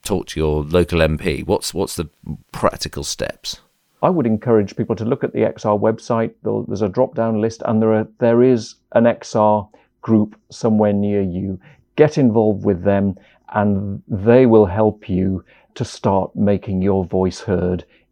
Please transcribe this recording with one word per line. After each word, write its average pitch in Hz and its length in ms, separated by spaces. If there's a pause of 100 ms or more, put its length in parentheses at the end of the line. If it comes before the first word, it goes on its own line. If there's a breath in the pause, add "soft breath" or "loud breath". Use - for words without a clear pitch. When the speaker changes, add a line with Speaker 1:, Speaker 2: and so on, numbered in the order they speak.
Speaker 1:
talk - 240
to - 140
your 76 220
local 82 380
M 78 160
P? 76 260
What's, - 300
what's - 240
the 80 140 (420)
practical - 500
steps? - 580 (420)
Speaker 2:
I 156 80
would 160 160
encourage 110 500
people 117 200
to 110 100
look 135 180
at - 80
the 110 120
X - 200
R 104 140
website. 113 640
There'll, 107 220
there's 101 180
a 104 60
drop-down 113 520
list, 113 240
and 110 160
there 110 140
are, 107 140 (100)
there 117 240
is 123 320 (180)
an 117 140
X - 280
R 107 320 (360 soft breath)
group 107 360 (120)
somewhere 107 420
near 101 300
you. 95 360 (380 soft breath)
Get 151 220
involved 107 460
with 92 180
them, 98 360 (360 soft breath)
and 101 520
they 117 380
will 110 220
help 104 420
you 95 360 (320 soft breath)
to 123 80
start - 520
making 98 460
your 95 220
voice 92 360
heard 90 440 (280 soft breath)